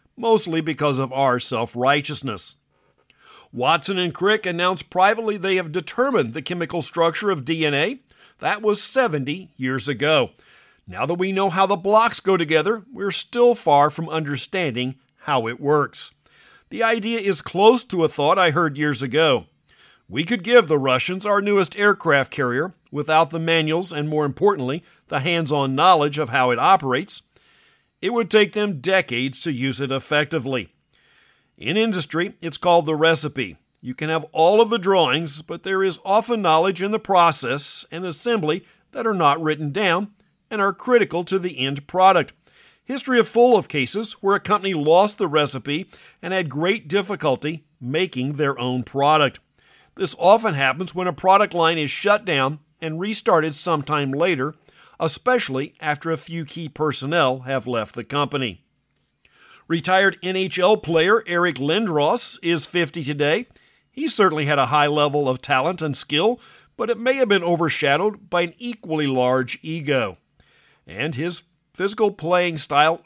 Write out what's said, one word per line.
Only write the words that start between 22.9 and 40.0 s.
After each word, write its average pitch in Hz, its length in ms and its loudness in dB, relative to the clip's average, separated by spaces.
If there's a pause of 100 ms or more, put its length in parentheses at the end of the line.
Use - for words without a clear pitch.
without 156 380 2
the 165 100 -6
manuals 165 520 0
and, 151 160 -6
more 151 160 0
importantly, 147 600 -2 (240)
the 143 100 -4
hands-on 143 560 -2
knowledge 151 420 4
of 151 120 -4
how 127 240 2
it 117 80 -2
operates. 151 640 2 (800)
It 185 100 -2
would 233 200 0
take 208 220 4
them 208 280 -2
decades 135 600 -2
to 165 100 -6
use 131 300 -4
it 139 100 -4
effectively. 135 800 -2 (840)
In 151 180 -4
industry, 190 640 -2
it's 165 160 -8
called 170 300 2
the 156 80 0
recipe. 147 640 0 (240)
You 123 160 -12
can 151 120 -6
have 160 220 -4
all 180 300 4
of 226 100 4
the 226 80 0
drawings, 160 640 0
but 165 220 -12
there 190 180 -2
is 190 220 -2
often 214 360 0
knowledge 175 440 2
in 202 80 -4
the 214 80 -2
process 165 920 0
and 175 160 -10
assembly 180 580 -2 (280)
that 226 160 -4
are 220 40 0
not 165 300 2
written 151 300 -2
down 190 400 0 (360)